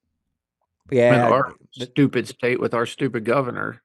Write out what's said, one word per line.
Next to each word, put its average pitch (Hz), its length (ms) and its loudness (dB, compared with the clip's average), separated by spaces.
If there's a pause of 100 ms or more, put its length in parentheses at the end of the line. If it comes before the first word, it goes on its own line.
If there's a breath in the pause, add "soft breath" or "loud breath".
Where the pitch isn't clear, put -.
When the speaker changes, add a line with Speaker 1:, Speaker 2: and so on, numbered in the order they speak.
(880)
Speaker 1:
Yeah, 120 240 4 (120)
Speaker 2:
And 113 80 4
our 131 200 0 (220)
Speaker 1:
th- 127 140 -12
Speaker 2:
stupid 127 400 0
state 123 320 -4
with 113 120 -2
our 117 120 -2
stupid 117 400 -6
governor. 113 600 -4